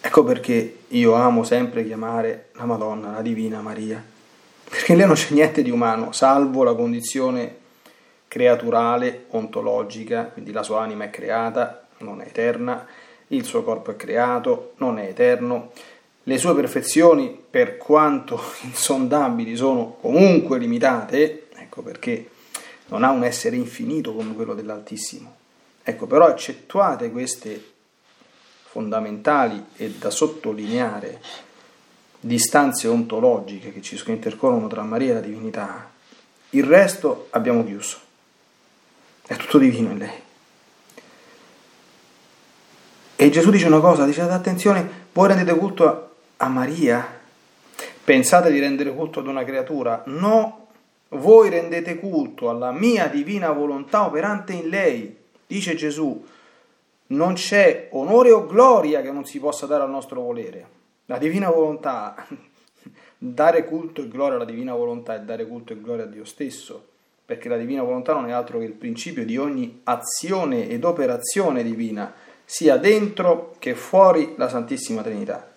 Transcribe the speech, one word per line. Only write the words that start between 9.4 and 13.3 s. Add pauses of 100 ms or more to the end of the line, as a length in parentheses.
quindi
la
sua
anima
è
creata, (120)
non
è
eterna, (400)
il